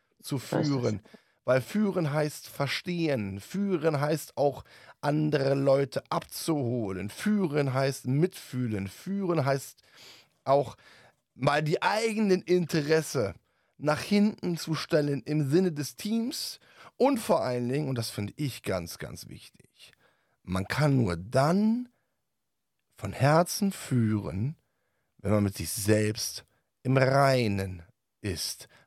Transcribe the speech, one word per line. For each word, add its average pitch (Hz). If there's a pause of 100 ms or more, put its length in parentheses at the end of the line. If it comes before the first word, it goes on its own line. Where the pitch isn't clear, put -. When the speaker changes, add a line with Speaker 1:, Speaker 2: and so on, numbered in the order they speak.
(220)
Speaker 1:
zu 139 (120)
Speaker 2:
So -
ist 147
es. 120
Speaker 1:
führen. 95 (420)
Weil 127
führen 180
heißt 151
verstehen, 135
führen 165
heißt 151
auch 143 (360)
andere 147
Leute 139
abzuholen, 117
führen 147
heißt 135
mitfühlen, 123
führen 180
heißt - (640)
auch 143 (580)
mal 143
die 156
eigenen 214
Interesse 151 (420)
nach 151
hinten 202
zu 160
stellen 143
im 151
Sinne 180
des 147
Teams 226 (380)
und 269
vor 160
allen 123
Dingen, 139
und 131
das 113
finde 104
ich 139
ganz, 90
ganz 76
wichtig, - (500)
man 92
kann 139
nur 95
dann 175 (1080)
von 98
Herzen 170
führen, 110 (640)
wenn 101
man 104
mit 98
sich 85
selbst 107 (380)
im 135
Reinen 123 (380)
ist. - (180)